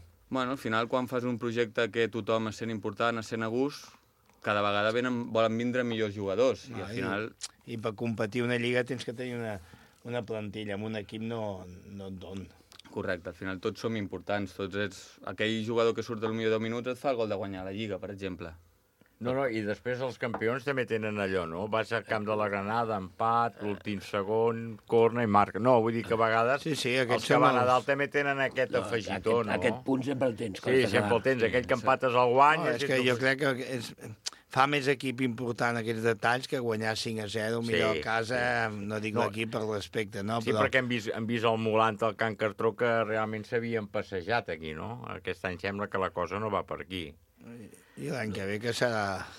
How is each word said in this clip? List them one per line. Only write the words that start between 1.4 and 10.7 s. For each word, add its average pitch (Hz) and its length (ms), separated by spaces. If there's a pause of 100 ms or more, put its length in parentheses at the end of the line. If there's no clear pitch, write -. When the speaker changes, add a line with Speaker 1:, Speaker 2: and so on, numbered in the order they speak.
Speaker 1:
que 113 180
tothom 113 420
es 104 80
sent 113 120
important, 113 480
es 110 80
sent 113 160
a 113 60
gust, 131 380 (580)
cada 104 180
vegada 104 300
venen, 120 420
volen 113 240
vindre 123 260
millors 110 320
jugadors, 104 540
i - 40
Speaker 2:
No, 101 120
Speaker 1:
al 101 60
Speaker 2:
i, 113 40
Speaker 1:
final 107 380 (320)
Speaker 2:
i 120 120
per 107 180
competir 117 480
una 123 140
lliga 123 260
tens 120 200
que 127 100
tenir 123 220
una, 110 240 (460)
una 120 180
plantilla, 107 520